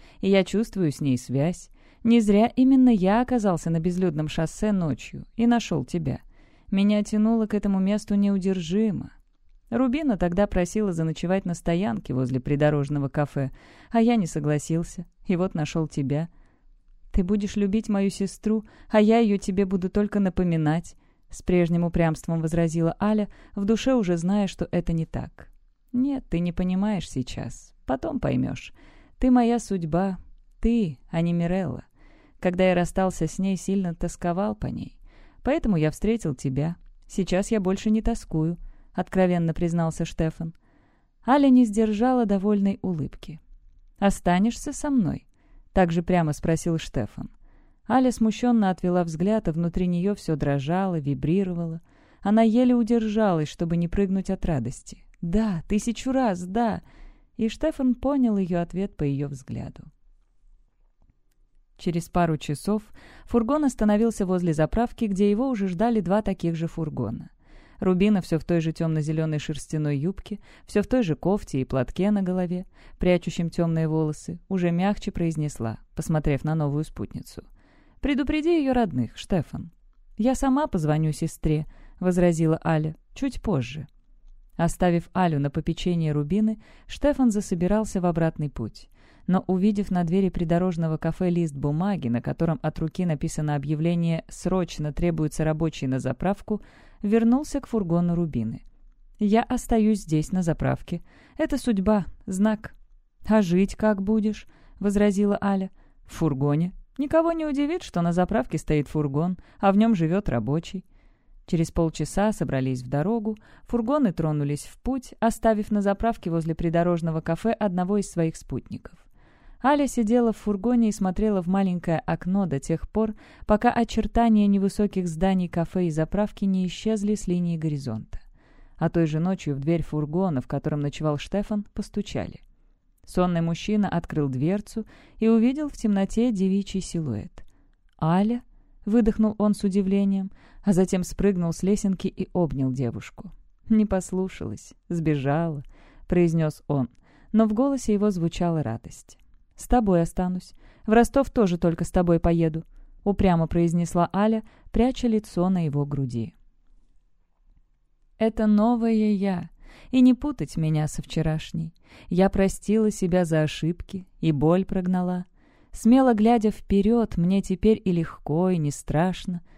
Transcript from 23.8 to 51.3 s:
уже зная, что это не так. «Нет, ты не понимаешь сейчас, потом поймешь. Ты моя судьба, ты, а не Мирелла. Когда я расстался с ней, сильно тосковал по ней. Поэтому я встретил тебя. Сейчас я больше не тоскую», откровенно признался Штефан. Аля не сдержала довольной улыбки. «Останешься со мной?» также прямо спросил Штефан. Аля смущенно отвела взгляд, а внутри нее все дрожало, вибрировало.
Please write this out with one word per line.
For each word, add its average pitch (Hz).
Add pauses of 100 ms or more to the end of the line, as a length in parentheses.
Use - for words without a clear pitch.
уже 180
зная, 190
что -
это 175
не 165
так. - (420)
«Нет, 262
ты 165
не 175
понимаешь 185
сейчас, - (100)
потом 269
поймешь. - (460)
Ты 254
моя 240
судьба, 180 (420)
ты, 226 (120)
а 165
не 170
Мирелла. 170 (560)
Когда 180
я 185
расстался 175
с -
ней, 190
сильно 190
тосковал 180
по -
ней. - (460)
Поэтому 254
я 151
встретил 202
тебя. 143 (320)
Сейчас 190
я 214
больше 190
не 214
тоскую», 170 (340)
откровенно 180
признался 165
Штефан. 165 (720)
Аля 277
не 254
сдержала 220
довольной 196
улыбки. 160 (580)
«Останешься 202
со 294
мной?» 214 (440)
также 175
прямо 170
спросил 165
Штефан. - (580)
Аля 254
смущенно 220
отвела 180
взгляд, 180
а 170
внутри 170
нее 180
все -
дрожало, 151
вибрировало. 165 (420)